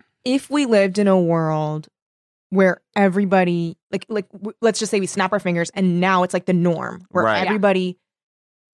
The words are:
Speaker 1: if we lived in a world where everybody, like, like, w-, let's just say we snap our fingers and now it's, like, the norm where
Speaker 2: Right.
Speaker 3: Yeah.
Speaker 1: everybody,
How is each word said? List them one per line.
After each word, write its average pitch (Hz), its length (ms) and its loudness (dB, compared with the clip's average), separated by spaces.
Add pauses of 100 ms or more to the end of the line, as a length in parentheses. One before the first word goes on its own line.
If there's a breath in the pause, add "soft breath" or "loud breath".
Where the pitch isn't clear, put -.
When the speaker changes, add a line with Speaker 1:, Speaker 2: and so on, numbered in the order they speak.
(240)
Speaker 1:
if 262 260 -2
we 285 160 0
lived 196 320 2
in 202 100 2
a 185 120 4
world 156 680 -2 (600)
where 185 300 2 (160)
everybody, 180 800 2 (160)
like, 190 160 -8
like, 214 240 -6
w-, 208 300 -12
let's 220 160 0
just 214 120 -6
say 208 100 0
we 190 60 -2
snap 185 280 -2
our 202 60 -2
fingers 170 340 -2
and 180 260 0
now 185 220 2
it's, 180 100 -2
like, 180 140 -4
the 185 80 2
norm 170 560 -2
where 180 140 0
Speaker 2:
Right. 220 140 2
Speaker 3:
Yeah. 185 60 -2
Speaker 1:
everybody, 190 540 0 (760)